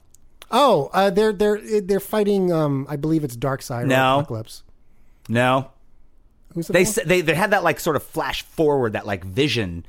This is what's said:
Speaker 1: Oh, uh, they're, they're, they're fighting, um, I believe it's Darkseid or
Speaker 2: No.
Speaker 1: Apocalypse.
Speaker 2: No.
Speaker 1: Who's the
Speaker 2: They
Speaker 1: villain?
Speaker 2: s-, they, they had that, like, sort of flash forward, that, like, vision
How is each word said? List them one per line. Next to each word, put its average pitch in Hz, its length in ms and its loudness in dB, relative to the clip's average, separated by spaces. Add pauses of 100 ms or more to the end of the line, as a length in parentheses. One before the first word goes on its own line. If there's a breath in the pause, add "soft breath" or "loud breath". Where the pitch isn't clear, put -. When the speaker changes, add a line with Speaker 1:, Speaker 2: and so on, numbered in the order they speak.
(500)
Speaker 1:
Oh, 220 420 4
uh, 196 180 2
they're, 214 220 2
they're, 208 480 0
they're 190 200 0
fighting, 202 520 0
um, 143 360 0
I 147 80 -6
believe 156 260 0
it's 123 140 -8
Darkseid 127 480 -4
or - 20 -4
Speaker 2:
No. 131 320 2
Speaker 1:
Apocalypse. 113 460 -8 (640)
Speaker 2:
No. 127 420 2 (840)
Speaker 1:
Who's 170 140 -6
the - 60 -2
Speaker 2:
They 185 100 4
Speaker 1:
villain? 214 160 -2
Speaker 2:
s-, 170 60 -6
they, 180 160 2
they 156 120 0
had 190 160 0
that, 190 140 2
like, 156 160 0
sort 151 160 0
of - 80 -2
flash 139 380 -6
forward, 139 500 0
that, 104 140 -6
like, 98 180 -4
vision 95 640 -2